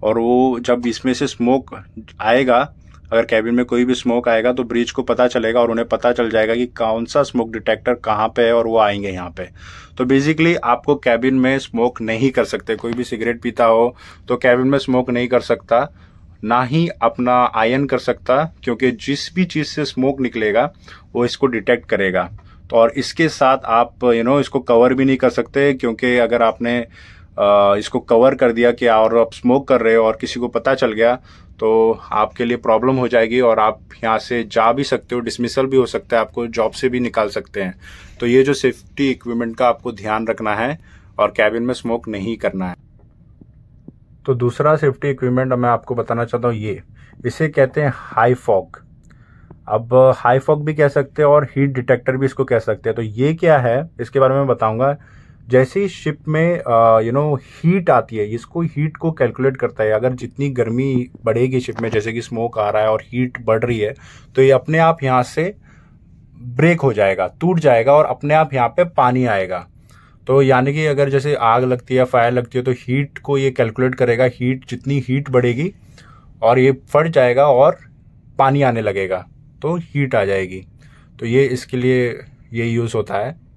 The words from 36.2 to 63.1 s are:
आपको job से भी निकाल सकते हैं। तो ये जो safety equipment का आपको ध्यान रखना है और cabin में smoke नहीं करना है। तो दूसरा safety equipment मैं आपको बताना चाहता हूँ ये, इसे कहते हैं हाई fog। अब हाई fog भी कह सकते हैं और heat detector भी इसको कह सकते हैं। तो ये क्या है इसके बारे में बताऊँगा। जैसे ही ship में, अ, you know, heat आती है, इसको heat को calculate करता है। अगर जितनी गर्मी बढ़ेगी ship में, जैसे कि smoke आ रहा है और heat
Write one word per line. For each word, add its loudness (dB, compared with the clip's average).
आपको -4
job -2
से -4
भी -2
निकाल -2
सकते -8
हैं। -8
तो -2
ये 6
जो 2
safety -4
equipment -6
का 2
आपको -4
ध्यान -6
रखना -4
है -4
और 2
cabin 0
में -2
smoke -6
नहीं -6
करना -6
है। -12
तो 2
दूसरा 0
safety -2
equipment -2
मैं 0
आपको -2
बताना -2
चाहता -2
हूँ -2
ये, -8
इसे -4
कहते 0
हैं 0
हाई 0
fog। -2
अब 4
हाई 2
fog 0
भी -4
कह 4
सकते -2
हैं 4
और 6
heat -2
detector 0
भी -2
इसको -2
कह 0
सकते -4
हैं। -2
तो -4
ये -2
क्या 4
है 0
इसके -2
बारे 4
में 0
बताऊँगा। 0
जैसे 2
ही -2
ship -8
में, 0
अ, 4
you -2
know, -2
heat -2
आती 0
है, -4
इसको -8
heat -4
को -4
calculate -2
करता -4
है। 0
अगर 0
जितनी -6
गर्मी -2
बढ़ेगी 0
ship -8
में, -4
जैसे -2
कि -6
smoke -6
आ 0
रहा 0
है 2
और 0
heat -6